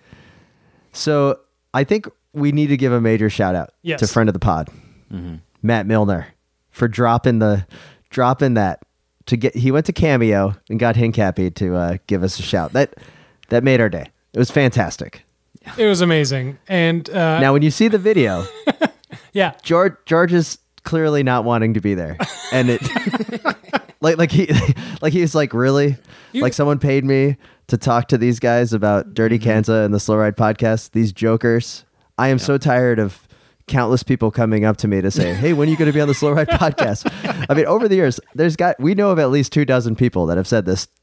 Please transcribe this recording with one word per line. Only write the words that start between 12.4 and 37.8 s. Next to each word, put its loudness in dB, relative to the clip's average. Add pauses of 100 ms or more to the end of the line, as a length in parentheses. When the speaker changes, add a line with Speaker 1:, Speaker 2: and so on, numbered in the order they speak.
Speaker 1:
shout. -4
That, -2 (560)
that 2
made 4
our 2
day. -10 (260)
It -10
was 2
fantastic. -2 (520)
Speaker 2:
It 2
was 2
amazing. 0 (100)
And, 0
uh, 0
Speaker 1:
Now, 4
when 2
you 2
see 2
the 2
video, 0 (440)
Speaker 2:
<laughs> -20
Yeah. -2 (100)
Speaker 1:
George, 0 (120)
George 2
is 0 (260)
clearly 0
not 0
wanting 0
to -2
be 0
there. -8 (340)
And 0
it, -2 (1040)
<laughs> -20
like, 2
like 0
he, 2 (280)
<laughs> -14
like, 0
he 2
was 0
like, 0
"Really?" 2 (360)
Speaker 2:
You -2
Speaker 1:
Like, 0
someone 0
paid 0
me 2 (320)
to 0
talk 0
to 2
these 0
guys 2
about 0
Dirty 2
Speaker 3:
Mm-hmm. -2 (220)
Speaker 1:
Kanza 2
and 0
the 0
Slow 0
Ride 2
Podcast. 0
These 0
jokers. -2 (340)
I 0
am 2
Speaker 3:
Yeah. -8
Speaker 1:
so 0
tired 2
of -4 (420)
countless 0
people 0
coming 0
up 2
to -2
me 0
to 0
say, -2
"Hey, 0
when 2
are 2
you 0
gonna 2
be 0
on 0
the 2
Slow 0
Ride 0
<laughs> -
Podcast?" 0 (400)
I 2
mean, 2
over 2